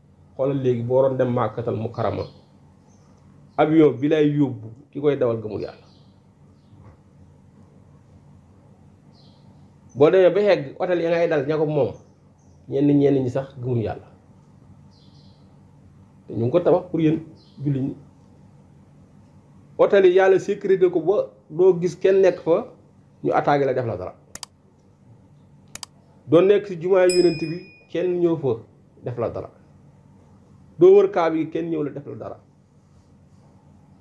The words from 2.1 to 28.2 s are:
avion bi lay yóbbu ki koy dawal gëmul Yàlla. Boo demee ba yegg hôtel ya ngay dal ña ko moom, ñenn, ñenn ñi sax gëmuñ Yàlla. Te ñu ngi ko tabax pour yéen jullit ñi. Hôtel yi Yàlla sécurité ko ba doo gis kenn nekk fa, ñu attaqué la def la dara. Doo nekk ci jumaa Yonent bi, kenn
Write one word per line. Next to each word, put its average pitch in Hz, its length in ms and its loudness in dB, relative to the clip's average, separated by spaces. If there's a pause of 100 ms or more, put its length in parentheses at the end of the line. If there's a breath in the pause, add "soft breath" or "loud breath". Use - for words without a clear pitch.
avion 156 420 4
bi 143 100 -4
lay 151 300 2
yóbbu 120 300 -4 (220)
ki 143 100 -12
koy 143 180 0
dawal 117 240 -2
gëmul 101 200 -10
Yàlla. - 240 -16 (4000)
Boo 147 140 6
demee 180 200 6
ba 165 100 0
yegg 160 380 0
hôtel 180 240 -2
ya 165 80 -2
ngay 170 180 0
dal 143 180 -2
ña 156 120 -2
ko 156 80 0
moom, 139 260 -2 (760)
ñenn, 139 180 -2 (120)
ñenn 139 260 2
ñi 120 60 -4
sax 135 280 -8
gëmuñ 120 240 -4
Yàlla. - 240 -8 (2250)
Te - 80 -14
ñu 113 100 -4
ngi 123 60 -2
ko 170 100 2
tabax 180 300 2
pour 165 100 -4
yéen 160 200 0 (440)
jullit 135 180 -2
ñi. - 140 -8 (1800)
Hôtel 196 280 4
yi 180 80 6
Yàlla 190 240 4
sécurité 190 520 0
ko 170 100 -2
ba 180 300 -2 (200)
doo 175 300 2
gis 175 160 -4
kenn 190 240 2
nekk 185 200 2
fa, 175 260 -2 (580)
ñu 143 80 0
attaqué 147 320 2
la 131 100 -2
def 127 120 -4
la 101 100 -6
dara. 90 180 -12 (2250)
Doo 156 140 6
nekk 202 240 2
ci 180 140 -12
jumaa 185 280 2
Yonent 175 320 2
bi, 165 180 -6 (320)
kenn 175 300 -4